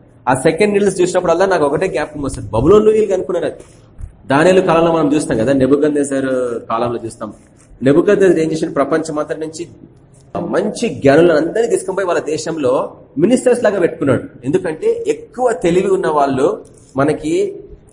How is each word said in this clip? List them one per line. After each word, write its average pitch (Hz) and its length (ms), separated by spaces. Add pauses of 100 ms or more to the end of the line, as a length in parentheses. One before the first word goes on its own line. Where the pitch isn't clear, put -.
(300)
ఆ 131 40
సెకండ్ 160 400
నీడిల్స్ 196 280
చూసినప్పుడల్లా 175 440
నాకు 175 200
ఒకటే 156 220
జ్ఞాపకం 147 340
వస్తుంది, 120 280
బబులోను 190 420
వీళ్ళు 208 220
కనుక్కున్నారు 175 320
అది. 151 100 (720)
దానియేలు 175 340
కాలంలో 170 300
మనం 156 240
చూస్తాం 147 220
కదా, 117 160
నెబుకద్నెజర్ 139 720 (440)
కాలంలో 117 360
చూస్తాం. 110 280 (500)
నెబుకద్నెజర్ 175 560
ఏం 160 120
చేసిన, 160 180
ప్రపంచం 151 500
అంతటి 151 200
నుంచి 160 280 (720)
మంచి 202 500
జ్ఞానులను 147 480
అందరినీ 185 300
తీసుకొని 185 280
పోయి 196 120
వాళ్ళ 165 140
దేశంలో 151 720 (240)
మినిస్టర్స్ 240 460
లాగా 202 160
పెట్టుకున్నాడు. 143 440 (220)
ఎందుకంటే 170 640
ఎక్కువ 233 440
తెలివి 196 380
ఉన్న 175 180
వాళ్ళు 143 540 (360)
మనకి 156 580 (380)